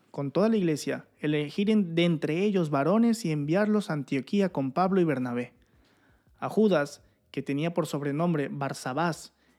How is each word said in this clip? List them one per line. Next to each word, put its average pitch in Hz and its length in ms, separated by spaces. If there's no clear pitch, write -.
con 143 180
toda 196 200
la 226 80
iglesia, 143 500
elegir 151 520
en, 190 240
de 170 100
entre 160 380
ellos 190 260
varones 202 560
y 160 60
enviarlos 196 580
a 170 40
Antioquía 151 560
con 135 220
Pablo 185 300
y 175 40
Bernabé. 127 480
A 131 100
Judas, 175 540
que 143 100
tenía 147 320
por 160 140
sobrenombre 147 640
Barsabás, 139 840